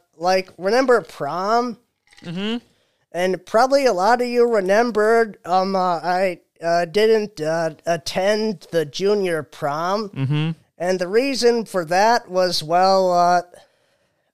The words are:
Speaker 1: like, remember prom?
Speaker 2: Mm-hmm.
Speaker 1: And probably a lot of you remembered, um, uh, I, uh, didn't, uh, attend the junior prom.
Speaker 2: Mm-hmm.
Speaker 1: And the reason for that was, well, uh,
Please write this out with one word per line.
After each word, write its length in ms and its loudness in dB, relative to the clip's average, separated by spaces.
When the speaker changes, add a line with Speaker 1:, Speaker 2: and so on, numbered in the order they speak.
Speaker 1:
like, 440 -2
remember 420 2
prom? 800 -4
Speaker 2:
Mm-hmm. 360 -8
Speaker 1:
And 340 -4
probably 420 2
a 60 2
lot 280 2
of 60 -4
you 200 2
remembered, 960 2
um, 320 0
uh, 280 0
I, 380 -2
uh, 220 0
didn't, 560 0
uh, 300 -2
attend 840 -2
the 140 0
junior 560 -2
prom. 680 -4
Speaker 2:
Mm-hmm. 420 -4
Speaker 1:
And 220 -2
the 80 -4
reason 580 0
for 200 -4
that 440 2
was, 320 -2
well, 500 2
uh, 300 4